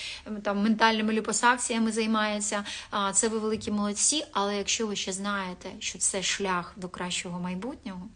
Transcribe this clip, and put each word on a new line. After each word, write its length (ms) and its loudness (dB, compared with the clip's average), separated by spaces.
ем, 140 -6
там, 220 0
ментальними 500 6
ліпосакціями 800 4
займається. 720 0
А, 220 0
це 160 4
ви 100 -2
великі 320 -2
молодці, 600 2
але 240 2
якщо 300 0
ви 100 -4
ще 160 -4
знаєте, 640 -4
що 200 -8
це 240 0
шлях 540 0
до 120 -8
кращого 520 -6
майбутнього, 760 -8